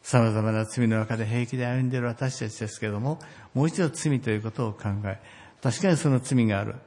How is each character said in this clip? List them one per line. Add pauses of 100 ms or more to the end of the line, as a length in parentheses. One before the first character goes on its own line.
様
々
な
罪
の
中
で
平
気
で
歩
ん
で
い
る
私
た
ち
で
す
け
れ
ど
も、 (340)
も
う
一
度
罪
と
い
う
こ
と
を
考 (160)
え、 (420)
確
か
に
そ
の
罪
が
あ
る。 (120)